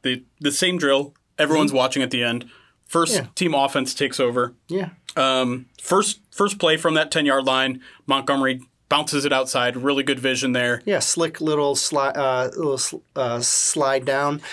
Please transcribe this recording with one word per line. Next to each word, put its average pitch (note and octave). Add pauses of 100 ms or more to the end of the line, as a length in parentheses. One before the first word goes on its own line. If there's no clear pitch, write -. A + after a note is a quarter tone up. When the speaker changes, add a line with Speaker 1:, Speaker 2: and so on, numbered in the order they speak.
Speaker 1:
The, B2+ (180)
the C#3+
same F3+
drill, C#3+ (260)
everyone's D3+
Speaker 2:
Mm-hmm. C3+
Speaker 1:
watching B2+
at B2+
the A#2+
end. A#2+ (400)
First E3+
Speaker 2:
Yeah. C3
Speaker 1:
team E3
offense C#3
takes C3+
over. B2 (140)
Speaker 2:
Yeah. F3+ (260)
Speaker 1:
Um, C3 (140)
first, - (120)
first G3+
play D#3
from D#3+
that D#3
ten-yard C#3
line, C3 (240)
Montgomery C3+ (280)
bounces D3
it C#3
outside. B2+
Really C3+
good B2+
vision C3
there. B2
Speaker 2:
Yeah, G3+
slick E3
little D3
sli-, C#3
uh, C3
little C#3+
sl-, - (180)
uh, A#2+
slide C3+
down C#3+ (120)